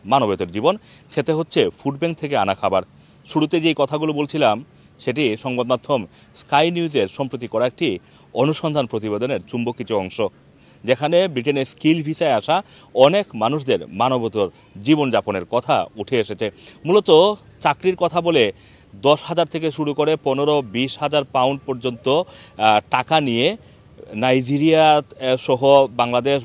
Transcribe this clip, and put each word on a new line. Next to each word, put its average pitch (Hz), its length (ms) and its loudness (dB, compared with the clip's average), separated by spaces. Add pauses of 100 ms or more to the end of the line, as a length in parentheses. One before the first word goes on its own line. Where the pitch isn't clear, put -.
মানবেতর 101 400 0
জীবন, 110 320 -2 (380)
খেতে 156 180 -2
হচ্ছে 156 360 0
ফুড 139 300 -6
ব্যাংক 165 180 -4
থেকে 143 200 -4
আনা 98 180 0
খাবার। 95 280 -2 (420)
শুরুতে 156 360 -2
যেই 160 160 0
কথাগুলো 151 360 -2
বলছিলাম, 143 520 0 (340)
সেটি 123 380 -2
সংবাদ 123 300 -4
মাধ্যম 123 380 -2 (300)
স্কাই 156 360 0
নিউজের 151 360 -2
সম্প্রতি 123 400 -8
করা 113 200 -2
একটি 120 320 -4 (340)
অনুসন্ধান 151 520 -2
প্রতিবেদনের 110 640 -6
চুম্বক 120 280 -6
কিছু 110 220 -6
অংশ, 95 240 -6 (600)
যেখানে 151 440 0
ব্রিটেনে 135 380 -4
স্কিল 156 380 -2
ভিসায় 156 300 -2
আসা 151 300 -2 (300)
অনেক 165 400 4
মানুষদের 117 540 -2
মানবতর 110 600 -2 (340)
জীবনযাপনের 113 640 0
কথা 117 400 0 (100)
উঠে 110 240 -4
এসেছে। 107 320 -4 (340)
মূলত 196 260 2 (500)
চাকরির 180 340 0
কথা 170 260 -2
বলে 147 300 2 (440)
দশ 135 280 2
হাজার 170 220 -2
থেকে 156 260 -6
শুরু 147 220 -4
করে 156 220 0
পনেরো, 143 460 0
বিশ 120 360 -4
হাজার 147 260 -2
পাউন্ড 135 420 0
পর্যন্ত, 123 440 -6
আহ, 110 680 2 (100)
টাকা 151 320 2
নিয়ে 135 360 0 (560)
নাইজেরিয়া, 143 840 4
আহ, 131 380 -2
সহ 135 520 4
বাংলাদেশ, 123 580 0